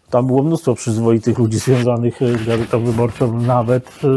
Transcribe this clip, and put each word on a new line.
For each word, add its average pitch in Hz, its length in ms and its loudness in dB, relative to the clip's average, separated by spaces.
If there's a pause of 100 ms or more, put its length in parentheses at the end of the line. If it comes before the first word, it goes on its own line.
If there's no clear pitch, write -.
(100)
tam 127 160 2
było 131 160 2
mnóstwo 160 320 0
przyzwoitych 113 640 0
ludzi 110 200 0
związanych, 120 640 0
e, 120 160 0
z 110 80 -8
Gazetą 113 340 -2
Wyborczą, 117 600 -2
nawet, 123 600 0 (160)